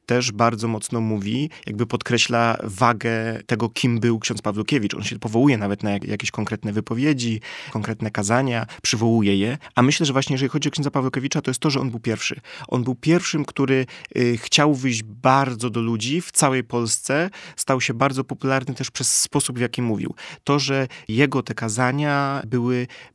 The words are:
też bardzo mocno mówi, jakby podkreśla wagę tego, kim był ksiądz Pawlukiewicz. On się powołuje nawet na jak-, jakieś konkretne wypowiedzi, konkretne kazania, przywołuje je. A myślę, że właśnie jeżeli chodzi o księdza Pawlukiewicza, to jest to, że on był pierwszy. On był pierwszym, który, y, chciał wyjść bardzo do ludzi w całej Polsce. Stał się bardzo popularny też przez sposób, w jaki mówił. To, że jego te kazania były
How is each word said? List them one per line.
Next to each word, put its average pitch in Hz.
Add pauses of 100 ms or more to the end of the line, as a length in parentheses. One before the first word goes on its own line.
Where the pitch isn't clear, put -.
też 123
bardzo 117
mocno 113
mówi, 110 (160)
jakby 107
podkreśla 117
wagę 113
tego, 117
kim 117
był 117
ksiądz 107
Pawlukiewicz. 107
On -
się 110
powołuje 120
nawet 101
na 107
jak-, 101
jakieś 104
konkretne 104
wypowiedzi, 117 (320)
konkretne 107
kazania, 113 (160)
przywołuje 110
je. 113 (160)
A 123
myślę, 147
że 143
właśnie 135
jeżeli 147
chodzi 151
o 143
księdza 143
Pawlukiewicza, 131
to -
jest 127
to, 156
że 135
on 131
był 113
pierwszy. - (280)
On 123
był 127
pierwszym, 160
który, 131 (300)
y, 120
chciał 147
wyjść 127
bardzo 123
do 117
ludzi 117
w -
całej 131
Polsce. 120 (260)
Stał 131
się 127
bardzo 131
popularny 131
też -
przez -
sposób, -
w -
jaki 123
mówił. 110 (300)
To, 143
że 135 (200)
jego 131
te -
kazania 139
były 123 (280)